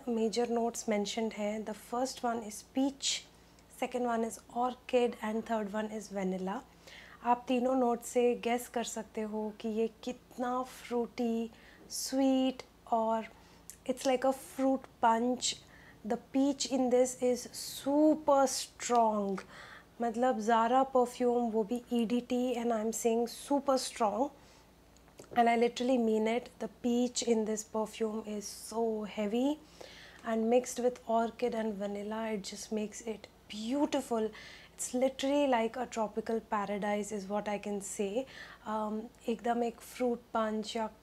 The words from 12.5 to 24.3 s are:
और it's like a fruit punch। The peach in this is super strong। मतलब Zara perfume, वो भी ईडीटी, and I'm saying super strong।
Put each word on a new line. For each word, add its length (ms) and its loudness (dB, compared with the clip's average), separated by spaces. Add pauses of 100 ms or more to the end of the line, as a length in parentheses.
और 340 0 (640)
it's 160 -4
like 200 4
a 80 4
fruit 540 0 (140)
punch। 540 2 (520)
The 100 0 (160)
peach 320 2 (120)
in 120 2
this 320 4
is 320 2
super 920 4
strong। 920 0 (640)
मतलब 440 2
Zara 480 4
perfume, 600 2
वो 100 2
भी 180 -4 (120)
ईडीटी, 680 0
and 120 0
I'm 180 0
saying 360 2
super 500 2
strong। 520 0 (1080)